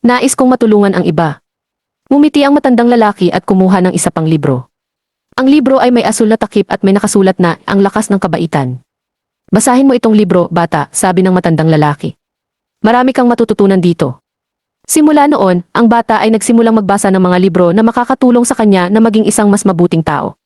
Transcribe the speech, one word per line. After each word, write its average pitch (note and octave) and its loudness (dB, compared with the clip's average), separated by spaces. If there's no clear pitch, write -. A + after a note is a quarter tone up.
"Nais B3 0
kong B3+ 0
matulungan G#3+ 2
ang F3+ -4
iba." D#3+ -2
Ngumiti C#4+ 2
ang C#4+ 2
matandang A#3+ 0
lalaki G#3 0
at F#3 -6
kumuha F#3+ 2
ng F3+ -2
isa E3+ -2
pang D#3+ -4
libro. C#3 -4
Ang C4 2
libro C4+ 2
ay B3 2
may A#3+ 2
asul G#3+ 0
na A3 -2
takip G#3 -2
at G3 -6
may G3 0
nakasulat F#3+ 0
na, E3+ -2
"Ang G3 0
lakas G#3+ -4
ng G3+ -2
kabaitan." D#3 -4
"Basahin B3 2
mo C4+ 2
itong A3 0
libro, F3+ 0
bata," E3 -4
sabi F#3 0
ng F#3 2
matandang E3 0
lalaki. D3+ -2
"Marami B3 0
kang B3 0
matututunan G#3+ 0
dito." E3 -2
Simula D4+ 2
noon, F#3+ 0
ang A#3 2
bata A3+ -2
ay A3 0
nagsimulang A3+ 0
magbasa G3 -2
ng F#3+ 0
mga F3+ 0
libro F3+ 0
na A3+ 2
makakatulong A#3+ 0
sa - -6
kanya F#3+ 0
na G#3 0
maging A3 2
isang G#3 0
mas G3+ 0
mabuting F3 0
tao. D3+ -6